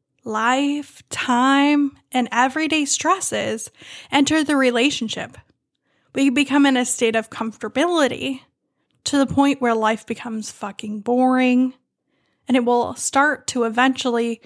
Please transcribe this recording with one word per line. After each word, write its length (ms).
life, 840
time, 880
and 220
everyday 520
stresses 880
enter 320
the 140
relationship. 800
We 140
become 360
in 100
a 80
state 300
of 160
comfortability 1080
to 140
the 80
point 340
where 140
life 300
becomes 460
fucking 520
boring, 720
and 80
it 80
will 300
start 540
to 140
eventually 840